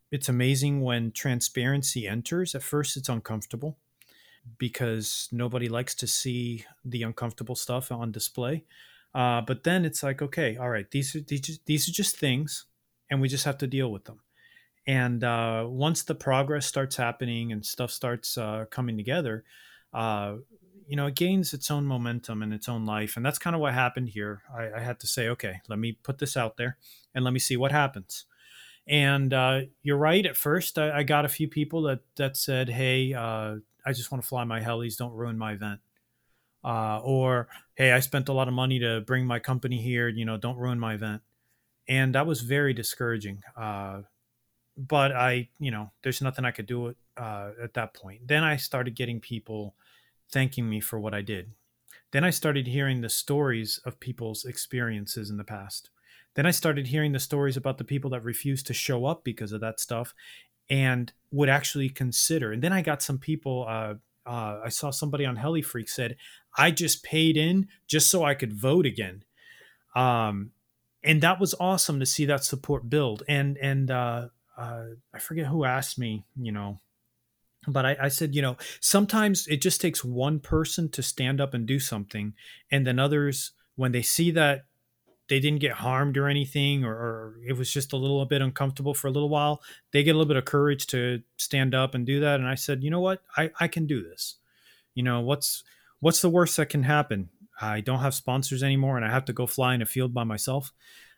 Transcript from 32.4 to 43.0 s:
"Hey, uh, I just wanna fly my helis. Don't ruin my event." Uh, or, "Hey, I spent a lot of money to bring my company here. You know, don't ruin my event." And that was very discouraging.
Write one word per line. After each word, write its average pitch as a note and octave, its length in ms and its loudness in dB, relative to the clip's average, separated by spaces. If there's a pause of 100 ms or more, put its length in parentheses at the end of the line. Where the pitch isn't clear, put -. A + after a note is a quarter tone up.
"Hey, C3 440 2
uh, A2 440 -4 (280)
I C3+ 80 -2
just A#2+ 180 -6
wanna B2+ 120 -6
fly B2 200 -4
my A2+ 180 -4
helis. A#2 360 -4
Don't A#2+ 160 -8
ruin A2+ 240 -4
my A2 160 -4
event." G#2 280 -8 (840)
Uh, A2 400 -2
or, B2+ 440 4 (280)
"Hey, C3 160 8
I B2 80 8
spent C3+ 280 0
a C#3 60 -2
lot C3 140 2
of B2+ 80 -2
money C3 240 2
to A2+ 220 0
bring B2+ 260 0
my A#2+ 100 0
company B2 420 -2
here. A#2+ 280 0
You A2+ 180 -4
know, A2 120 -4
don't A#2+ 200 -4
ruin B2 220 -2
my A2 160 -4
event." G#2+ 260 -6 (640)
And C3 280 4
that C#3 100 4
was D3 160 0
very C3+ 320 2
discouraging. A2 720 -4 (120)